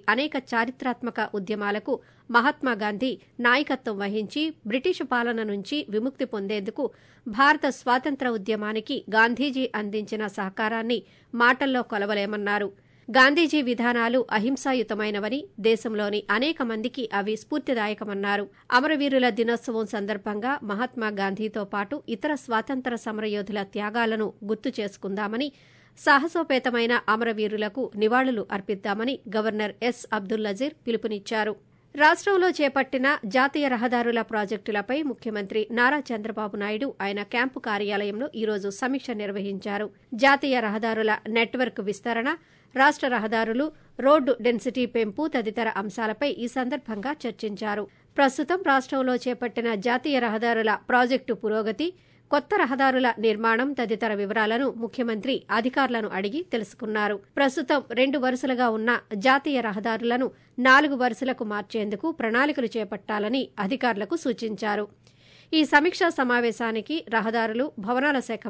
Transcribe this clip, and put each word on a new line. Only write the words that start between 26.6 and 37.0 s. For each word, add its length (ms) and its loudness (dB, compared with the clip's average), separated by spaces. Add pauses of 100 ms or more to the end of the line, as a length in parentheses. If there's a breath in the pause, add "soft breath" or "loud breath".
అమరవీరులకు 720 -2 (180)
నివాళులు 420 2 (120)
అర్పిద్దామని 600 -2 (200)
గవర్నర్ 380 -2 (160)
ఎస్ 120 -10 (160)
అబ్దుల్ 300 -4
నజీర్ 280 -4 (100)
పిలుపునిచ్చారు. 680 -2 (400 soft breath)
రాష్ట్రంలో 520 6 (100)
చేపట్టిన 500 0 (260)
జాతీయ 400 2
రహదారుల 560 0
ప్రాజెక్టులపై 680 -2 (120)
ముఖ్యమంత్రి 520 -4 (160)
నారా 220 4 (100)
చంద్రబాబు 520 -6
నాయుడు 260 -2 (160)